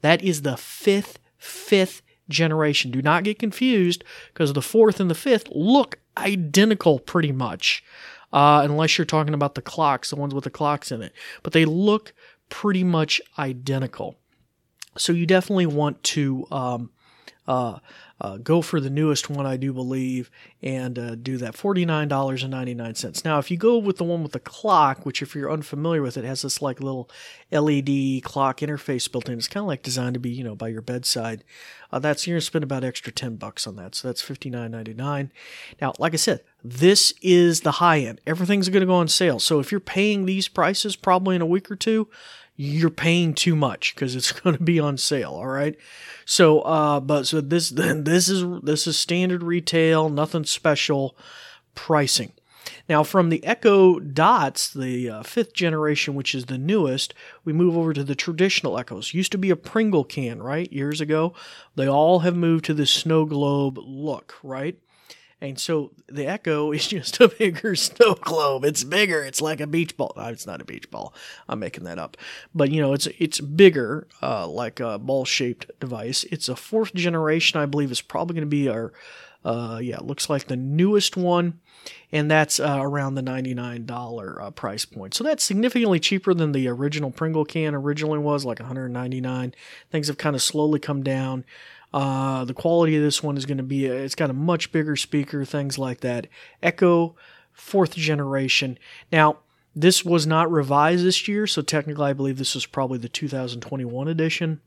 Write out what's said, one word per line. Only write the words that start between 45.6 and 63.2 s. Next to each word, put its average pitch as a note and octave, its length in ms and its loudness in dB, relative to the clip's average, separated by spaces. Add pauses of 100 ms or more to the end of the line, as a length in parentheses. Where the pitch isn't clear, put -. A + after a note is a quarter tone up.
So, D#3 360 6
uh, D3+ 400 2
but C#3 260 0
so D#3 140 0
this, D#3+ 300 0
<laughs> B2+ 40 -14
this D#3 540 2
is, F#3 160 0 (180)
this D3+ 240 0
is D#3 120 -2
standard F3+ 440 0
retail, E3 680 2
nothing D#3 340 -2
special C#3+ 720 0 (580)
pricing. C#3+ 580 0 (540)
Now, D3+ 160 4
from F3 280 2
the D#3+ 140 0
Echo G3 540 6
Dots, D#3 720 2
the, B2+ 380 -4
uh, G#2+ 140 -10
fifth - 320 -4
generation, D#3 600 0
which C#3 200 -4
is B2 120 -6
the C3 120 -6
newest, C#3+ 560 0 (300)
we D#3+ 80 -2
move E3+ 240 4
over D#3+ 180 2
to C#3 100 -2
the C#3 100 -2
traditional D#3+ 640 0
Echoes. A#2 360 -8
Used F#3 180 -2
to G3+ 60 -2
be F#3+ 120 2
a E3+ 60 6
Pringle G3+ 480 2
can, A#2 380 -8
right, D3 280 -4
years C#3+ 300 -4
ago. D#3 320 0 (440)
They C3+ 120 0
all D#3 320 6
have F3 160 2
moved E3 300 2
to D#3+ 80 0
this D3 160 2
snow D#3+ 340 4